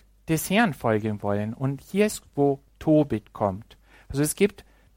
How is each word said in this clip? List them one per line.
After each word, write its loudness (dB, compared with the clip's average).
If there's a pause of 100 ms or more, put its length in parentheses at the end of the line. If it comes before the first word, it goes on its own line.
(280)
des -2
Herrn 2
folgen -2
wollen. -2
Und -4
hier 0
ist, -10 (100)
wo 2 (180)
Tobit 0
kommt. -4 (320)
Also 0
es -2
gibt 0 (320)